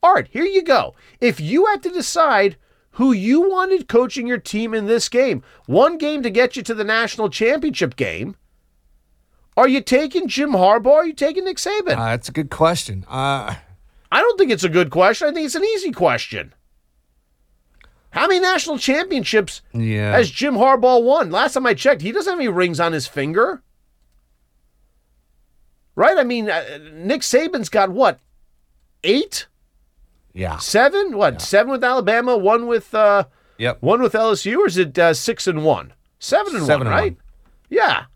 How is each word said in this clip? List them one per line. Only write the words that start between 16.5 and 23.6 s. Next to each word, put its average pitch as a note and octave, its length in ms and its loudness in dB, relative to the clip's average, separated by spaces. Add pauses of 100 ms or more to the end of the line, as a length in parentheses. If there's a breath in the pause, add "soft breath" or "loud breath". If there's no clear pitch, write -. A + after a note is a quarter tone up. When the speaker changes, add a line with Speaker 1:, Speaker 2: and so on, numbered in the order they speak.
Speaker 1:
How E4+ 160 0
many F#4 120 2
national F4 380 0
championships C4+ 880 -2 (100)
Speaker 2:
Yeah. G#2+ 380 -2
Speaker 1:
has G3+ 180 4
Jim C4+ 240 -2
Harbaugh B3+ 480 4
won? B3 300 2
Last B3 220 0
time C4 120 -2
I A#3 80 2
checked, D#3+ 300 0
he G3+ 80 -4
doesn't F#4+ 200 -2
have F4 80 -4
any C4 100 -2
rings F3 300 -2
on E3+ 140 0
his D3 140 -6
finger. E3+ 560 -2 (2250)